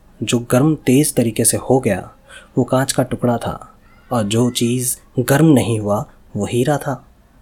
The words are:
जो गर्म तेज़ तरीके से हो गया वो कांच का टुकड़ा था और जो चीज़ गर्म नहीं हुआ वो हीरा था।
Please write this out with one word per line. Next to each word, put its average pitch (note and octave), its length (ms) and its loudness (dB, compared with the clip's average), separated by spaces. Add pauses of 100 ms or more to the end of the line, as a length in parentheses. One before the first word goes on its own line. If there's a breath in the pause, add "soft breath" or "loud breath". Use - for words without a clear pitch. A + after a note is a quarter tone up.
(240)
जो A#2 160 0
गर्म C3 360 2
तेज़ C3+ 380 2
तरीके A2+ 320 0
से - 120 0
हो B2+ 220 2
गया G2+ 320 -2 (460 loud breath)
वो B2+ 60 4
कांच C3 280 0
का C3+ 120 0
टुकड़ा A#2+ 340 -2
था - 400 -10 (340)
और A#2 120 0
जो A2+ 280 0
चीज़ B2 460 -2 (220)
गर्म C#3 260 2
नहीं A2+ 340 4
हुआ G#2 320 -4 (240 soft breath)
वो G2+ 100 -4
हीरा B2+ 320 0
था। C3 300 -10 (340)